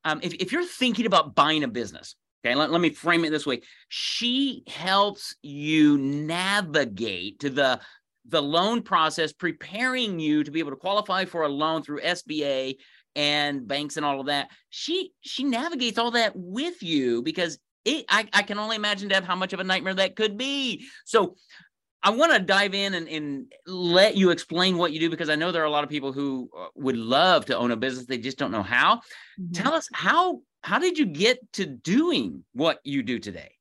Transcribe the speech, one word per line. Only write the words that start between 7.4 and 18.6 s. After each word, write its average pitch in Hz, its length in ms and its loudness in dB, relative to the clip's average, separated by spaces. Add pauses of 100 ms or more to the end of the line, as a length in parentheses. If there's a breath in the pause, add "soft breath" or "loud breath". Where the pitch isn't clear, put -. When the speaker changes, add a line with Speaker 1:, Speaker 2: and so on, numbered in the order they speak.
Speaker 1:
to 139 80 -2
the, 131 320 2 (440 loud breath)
the 151 160 0
loan 180 400 0
process, 156 520 0
preparing 214 840 -4
you 151 280 2
to 147 60 -12
be 156 80 -2
able 143 120 -4
to 131 60 -10
qualify 190 480 -2
for 170 160 -6
a 151 80 2
loan 151 340 0
through 147 180 -8
S 170 200 0
B 151 240 -4
A 131 320 -2 (400 soft breath)
and 147 500 0
banks 143 300 -4
and 151 80 -4
all 139 160 0
of 131 60 -6
that. 143 200 -2 (220 soft breath)
She, 359 500 -6
she - 240 -8
navigates 247 540 -2
all 233 140 0
that 226 220 2
with 220 480 -8
you 131 400 0
because 160 380 -4 (240)
it, 254 240 -2
I, 214 240 2
I 202 120 4
can 202 140 -6
only 214 200 -2